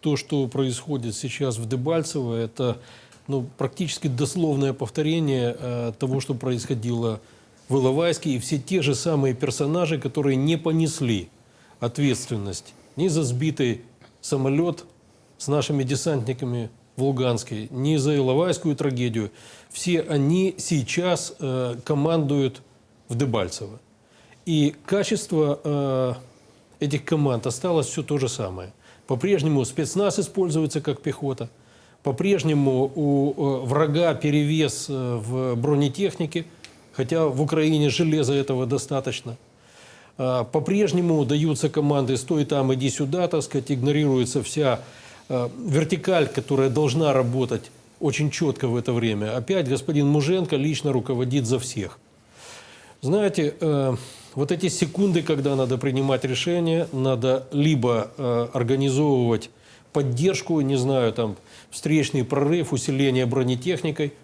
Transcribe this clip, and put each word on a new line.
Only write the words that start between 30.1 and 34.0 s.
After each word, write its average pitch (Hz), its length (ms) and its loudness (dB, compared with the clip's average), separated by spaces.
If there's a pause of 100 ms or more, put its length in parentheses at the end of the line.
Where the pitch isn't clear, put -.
используется 160 600 0
как 143 200 -4
пехота. 131 480 -4 (540)
По-прежнему 143 920 2
у, 143 360 4
э, 135 340 -2
врага 151 480 4